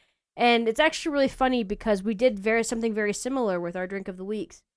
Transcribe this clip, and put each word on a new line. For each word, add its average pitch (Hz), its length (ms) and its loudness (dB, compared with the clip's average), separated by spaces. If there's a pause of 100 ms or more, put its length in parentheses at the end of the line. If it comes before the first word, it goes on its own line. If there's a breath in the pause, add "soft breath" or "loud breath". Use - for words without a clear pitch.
(360)
And 233 320 4
it's 220 120 2
actually 311 340 2
really 277 140 4
funny 254 360 0
because 208 400 0
we 220 120 -2
did 220 240 2
very, 226 240 2
something 226 320 -2
very 208 180 0
similar 233 460 -2
with 175 160 -6
our 185 120 -4
drink 190 200 -8
of 185 100 -10
the 190 80 -12
weeks. - 380 -8 (140)